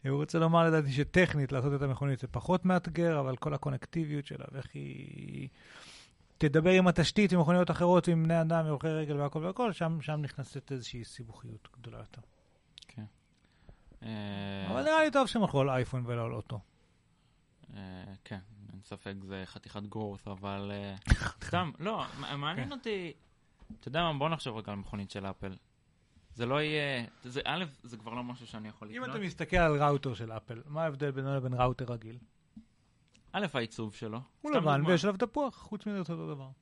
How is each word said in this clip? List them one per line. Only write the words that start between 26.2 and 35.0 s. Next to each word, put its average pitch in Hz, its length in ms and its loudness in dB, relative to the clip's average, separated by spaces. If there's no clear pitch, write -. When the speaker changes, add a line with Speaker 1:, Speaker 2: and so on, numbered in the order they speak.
Speaker 2:
זה 120 120 -4
לא 143 160 2
יהיה, 143 420 -2
זה, 123 200 -6
א', 165 200 -2
זה 117 140 -14
כבר 110 180 -10
לא 123 100 -6
משהו 123 220 -12
שאני 107 220 -12
יכול 107 200 -16
Speaker 1:
אם 156 140 -14
Speaker 2:
לקנות. 254 80 -8
Speaker 1:
אתה 226 80 -6
מסתכל 180 380 -4
על 151 260 6
ראוטר 143 320 2
של 110 180 -8
אפל, 113 340 -10
מה 151 180 -4
ההבדל 143 260 -2
בינו 135 260 -2
לבין 127 180 -2
ראוטר 127 380 2
רגיל? 113 260 -10
Speaker 2:
א', 202 220 -2
העיצוב 113 400 -4
שלו. 113 260 -8
Speaker 1:
הוא 302 100 -6
Speaker 2:
סתם 262 120 4
Speaker 1:
לבן, 147 160 4
Speaker 2:
דוגמה. 160 140 2
Speaker 1:
ויש 170 120 4